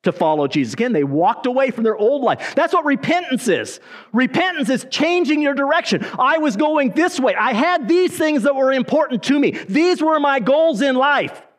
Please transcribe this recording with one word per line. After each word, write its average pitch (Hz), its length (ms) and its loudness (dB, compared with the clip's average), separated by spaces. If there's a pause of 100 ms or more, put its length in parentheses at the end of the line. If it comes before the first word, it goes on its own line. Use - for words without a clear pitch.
to 180 80 2
follow 156 340 0
Jesus. 135 280 -2
Again, 240 180 -2
they 151 100 2
walked 156 420 0
away 254 280 0
from 226 100 -6
their 220 140 0
old 262 260 0
life. - 320 -2
That's 320 180 0
what 349 120 0
repentance 285 640 -2
is. 135 320 -2 (320)
Repentance 269 580 0
is - 200 -2
changing 311 520 0
your 285 120 0
direction. 277 520 0 (100)
I 285 220 2
was 294 180 0
going 302 340 2
this 349 280 0
way. 240 160 2
I 226 180 0
had 294 360 0
these 359 280 2
things 302 280 0
that 285 100 2
were 262 160 2
important 269 540 0
to 277 120 2
me. 277 140 2 (180)
These 330 320 2
were 311 200 2
my 277 180 2
goals 277 440 2
in 277 120 2
life. 262 480 0 (160)